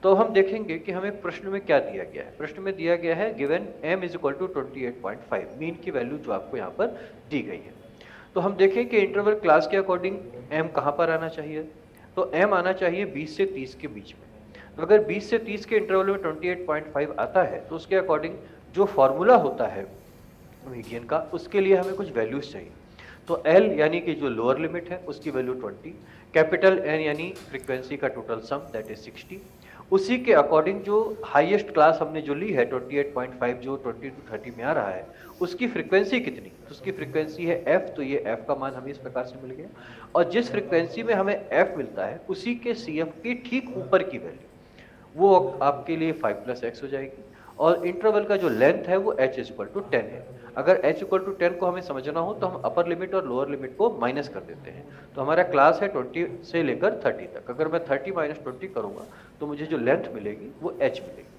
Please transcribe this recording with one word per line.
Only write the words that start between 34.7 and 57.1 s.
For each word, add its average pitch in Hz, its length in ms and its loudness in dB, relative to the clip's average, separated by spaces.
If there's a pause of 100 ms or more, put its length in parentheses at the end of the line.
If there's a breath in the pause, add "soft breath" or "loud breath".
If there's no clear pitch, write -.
रहा 117 180 0
है, 92 180 -8 (340 loud breath)
उसकी 208 260 -4
frequency 202 520 2
कितनी, - 300 -8
तो - 220 -20
उसकी 190 200 -10
frequency 156 540 -4
है 170 220 -2
एफ, 175 140 4
तो - 200 -8
ये 135 260 -2
F 113 200 -4
का 143 80 0
मान 135 180 -6
हमें 127 180 -12
इस 131 60 -14
प्रकार 127 260 -6
से 127 240 -12
मिल 131 80 -12
गया। 156 120 -16 (480 loud breath)
और 175 140 6
जिस 233 220 0
frequency 185 520 0
में 226 100 2
हमें 196 360 0
एफ 180 280 4
मिलता 110 280 -6
है, 123 240 -6
उसी 233 260 -4
के 240 180 -4
सीएफ 160 340 -4
के 233 260 -6
ठीक 247 440 -6
ऊपर 185 260 4
की - 140 -8
वैल्यू, - 300 -12 (680 loud breath)
वो 185 460 6
आपके 143 340 0
लिए 160 160 0
फ़ाइव 117 240 -2
plus 123 280 -8
X 117 200 -8
हो 139 40 -10
जाएगी। 135 360 -8 (360 loud breath)
और 170 280 4
interval 208 360 2
का 202 140 0
जो 180 120 2
length 131 340 4
है, 180 140 2
वो 202 160 0
h 131 200 2
is 120 120 -6
equal - 220 -8
to 196 160 -8
ten - 100 -4
है। - 320 -4 (320 loud breath)
अगर 160 240 4 (120)
h 208 100 -6
equal 190 240 0
to 190 120 -6
ten 175 180 2
को 180 80 -2
हमें 180 160 -2
समझना 147 380 -6
हो, 180 140 -4
तो 208 140 -4
हम 180 140 -6
upper 175 260 0
limit 185 280 -4
और 170 120 0
lower 127 220 -2
limit 135 280 -8
को 226 220 2
minus 131 300 -2
कर 98 100 -10
देते 85 320 -16
हैं। - 140 -16 (300 loud breath)
तो 139 60 -6
हमारा 156 220 4
class 151 380 6
है 151 60 0
ट्वेंटी 151 560 -4
से 170 200 0
लेकर 151 420 0
थर्टी - 200 0